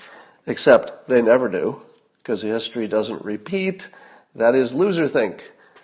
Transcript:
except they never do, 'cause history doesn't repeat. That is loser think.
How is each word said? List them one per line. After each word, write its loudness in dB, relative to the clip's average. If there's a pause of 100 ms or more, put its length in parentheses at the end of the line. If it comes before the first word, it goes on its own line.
(460)
except 2
they 4
never 4
do, -4 (420)
'cause -6
history -6
doesn't -4
repeat. -8 (460)
That 2
is 0
loser 0
think. -4 (320)